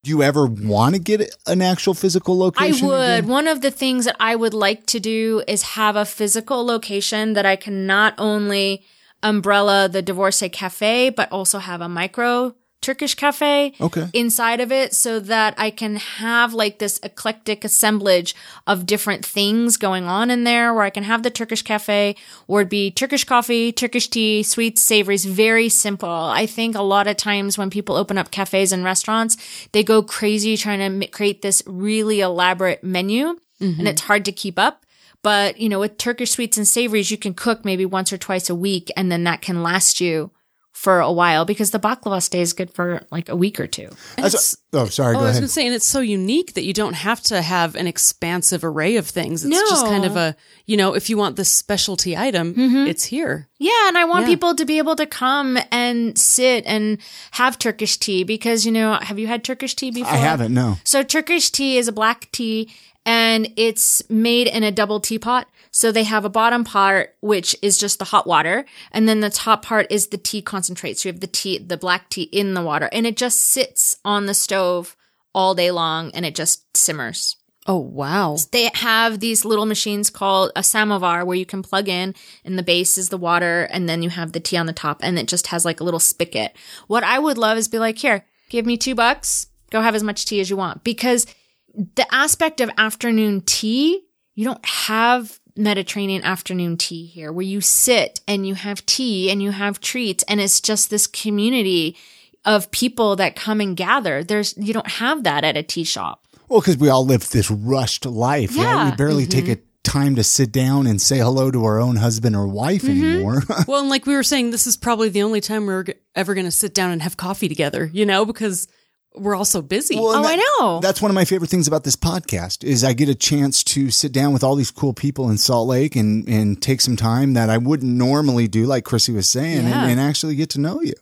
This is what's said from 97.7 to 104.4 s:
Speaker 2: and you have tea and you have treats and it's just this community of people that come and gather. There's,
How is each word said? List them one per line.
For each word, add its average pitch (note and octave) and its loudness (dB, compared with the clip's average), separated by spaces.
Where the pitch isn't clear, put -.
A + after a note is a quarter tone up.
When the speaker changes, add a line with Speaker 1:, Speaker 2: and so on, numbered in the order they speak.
Speaker 2:
and G3 0
you G3 -2
have G3 -8
tea G3 0
and G3 0
you G3+ -2
have G3+ -4
treats A#3 -4
and G#3 2
it's G3 2
just - 0
this G#3 0
community G3+ 0
of G#3 2
people A3+ 0
that F#3 0
come G#3+ -4
and F#3+ -2
gather. F3+ 0
There's, G#3 -2